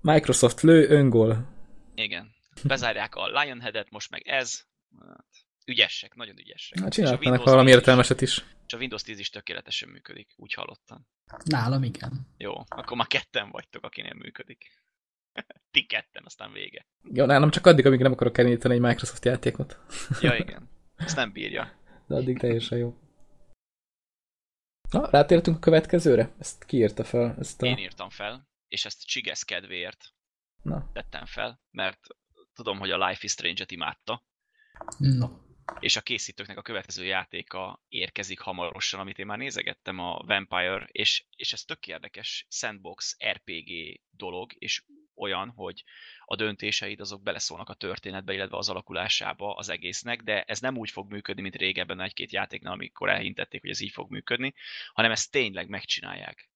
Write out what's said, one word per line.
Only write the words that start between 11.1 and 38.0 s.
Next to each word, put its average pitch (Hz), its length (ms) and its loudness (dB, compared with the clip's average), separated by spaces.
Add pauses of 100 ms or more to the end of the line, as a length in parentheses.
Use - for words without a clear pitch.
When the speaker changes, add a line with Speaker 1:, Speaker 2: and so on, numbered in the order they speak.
Speaker 3:
Nálam 131 380 0
igen. - 440 -8 (100)
Speaker 2:
Jó, - 180 -8 (140)
akkor - 280 -10
már 117 100 2
ketten - 440 -4
vagytok, - 340 -16
akinél - 300 -14
működik. - 560 -18 (640)
<laughs> - 400 -16
Ti 127 140 0
ketten, - 380 -10
aztán - 280 -16
vége. 98 340 -16 (260)
Speaker 1:
Jó, 135 120 4
nálam 143 260 6
csak - 160 4
addig, 147 200 10
amíg 131 140 8
nem 131 120 6
akarok 123 260 0
elindítani 123 360 4
egy 120 60 4
Microsoft - 440 0
játékot. 123 540 -2 (200)
<laughs> - 220 -4
Speaker 2:
Ja, 123 140 4
igen. - 360 -8 (260)
Ezt 165 200 -6
nem 120 160 -2
bírja. 104 400 -8 (340)
Speaker 1:
De 139 80 -4
addig 127 240 0
teljesen 117 400 -2
jó. 120 180 -4 (1900)
Na, - 200 0
rátértünk 165 460 6
a - 40 -8
következőre? 160 760 4
Ezt - 260 -14
ki - 120 -2
írta 110 280 2
fel? 120 340 0
Ezt - 240 -8
a 127 40 0
Speaker 2:
Én 123 120 0
írtam 95 320 -10
fel, 113 380 -12 (200)
és - 160 -4
ezt - 220 -14
Csigesz - 360 -6
kedvéért 92 720 -10 (500)
Speaker 1:
Na. 147 300 -6
Speaker 2:
tettem - 340 -12
fel, 117 340 -8 (100)
mert 95 300 -6 (540)
tudom, 107 240 -6
hogy 98 120 -6
a 92 160 0
Life 92 180 -4
is 98 80 -8
Strange-et 95 380 -6
imádta. 85 540 -10 (720)
Speaker 3:
No. 131 300 2 (520)
Speaker 2:
És - 160 0
a 113 40 -4
készítőknek 101 580 -10
a 101 40 -16
következő 95 420 -10
játéka 92 840 -8
érkezik 95 520 -8